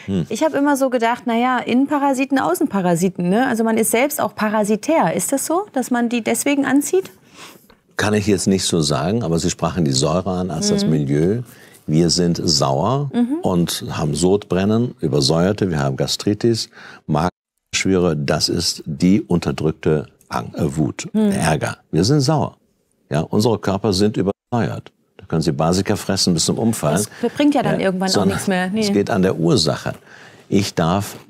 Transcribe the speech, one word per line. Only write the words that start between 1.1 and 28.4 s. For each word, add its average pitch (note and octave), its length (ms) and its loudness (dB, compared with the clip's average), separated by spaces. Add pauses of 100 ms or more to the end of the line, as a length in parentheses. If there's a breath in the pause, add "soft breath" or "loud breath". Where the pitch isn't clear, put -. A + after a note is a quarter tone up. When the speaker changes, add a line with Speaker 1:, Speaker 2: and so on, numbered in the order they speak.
Speaker 2:
na A#3 100 0
ja, B3 220 2
Innenparasiten, C4+ 800 0
Außenparasiten, F#3 880 0
ne? A3 200 2
Also A3+ 160 0
man A3+ 140 0
ist A3+ 120 0
selbst C4 320 0
auch - 140 -2
parasitär. G#3+ 800 0
Ist G3 160 -2
das C#4 160 -2
so, F4+ 260 0
dass B3+ 160 -4
man A#3+ 200 0
die A#3 120 -2
deswegen C4+ 460 0
anzieht? D4 420 0 (880 loud breath)
Speaker 1:
Kann G#2+ 160 0
ich G#2 140 0
jetzt F#2+ 200 2
nicht F#2+ 180 2
so F2 160 0
sagen, D2+ 420 0
aber E2 160 0
Sie E2+ 100 0
sprachen E2+ 340 -2
die D2 100 2
Säure D#2+ 380 0
an F#2 200 -4
als G3+ 180 -4
das - 160 0
Speaker 2:
Mhm. D#3 60 0
Speaker 1:
Milieu. A#2+ 500 0 (460 loud breath)
Wir D#2+ 220 2
sind F2 340 0
sauer E2+ 720 0
Speaker 2:
Mhm. A#3+ 300 0
Speaker 1:
und - 480 0
haben D#2 240 -2
Sodbrennen, G2 840 0
Übersäuerte, A#2 680 2
wir D#2 100 -2
haben C#2 180 -2
Gastritis, G#2 720 -2 (380 loud breath)
Magengeschwüre. F2 1120 0
Das D#2 320 -2
ist - 360 -4
die F2+ 360 2
unterdrückte D#2 840 -2 (220)
Ang-, A#1+ 260 -8
äh, C#2 220 -2
Wut, D#2 360 -2
Speaker 2:
Mhm. G#3+ 180 2
Speaker 1:
der G3 80 -2
Ärger. - 380 -2 (140)
Wir D#2+ 120 2
sind C#3+ 180 4
sauer. C3 360 0 (520)
Ja, D2 120 0
unsere G#2+ 380 2
Körper G2+ 340 0
sind G#2 240 2
übersäuert. G#2+ 720 -4 (260)
Da - 100 -20
können E2 140 0
Sie D#2+ 100 0
Basiker F2 460 0
fressen F#2+ 360 0
bis D#2+ 120 0
zum E2 120 0
Umfallen. G#2+ 480 0 (160)
Speaker 2:
Das A#3 120 -2
bringt D4 220 2
ja C4 80 2
dann - 160 0
Speaker 1:
Ja, F#3+ 80 0
Speaker 2:
irgendwann F#3+ 220 -2
auch - 40 0
Speaker 1:
sondern F#3+ 240 2
Speaker 2:
nichts - 100 -4